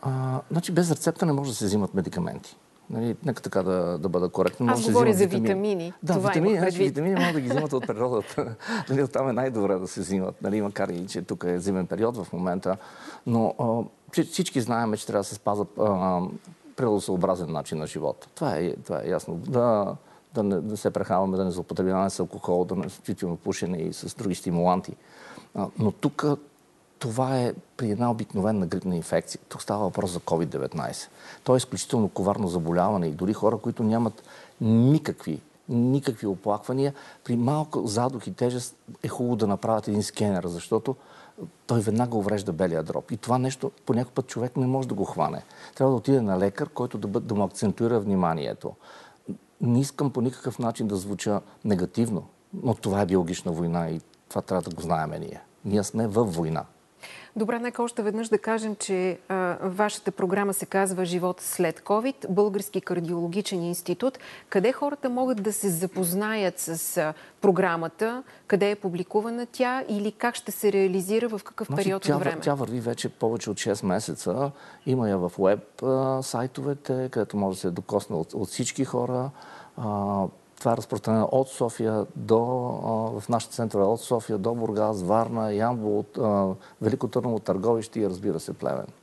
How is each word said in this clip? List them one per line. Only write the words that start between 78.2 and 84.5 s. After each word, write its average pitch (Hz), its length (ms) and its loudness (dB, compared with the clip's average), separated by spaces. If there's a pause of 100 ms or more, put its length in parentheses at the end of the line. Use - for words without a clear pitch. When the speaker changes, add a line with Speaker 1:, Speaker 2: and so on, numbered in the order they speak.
Speaker 1:
от 101 140 -4
всички - 380 -2
хора. 127 440 -2 (480)
А, 101 480 0 (340)
това 117 140 2
е 113 40 2
разпространено 110 540 0
от 131 180 4
София 110 560 0 (100)
до, 113 220 4
а, 117 800 0
в - 100 -14
нашата 113 240 0
центъра 107 320 2
от 113 160 2
София 113 360 0
до 117 180 0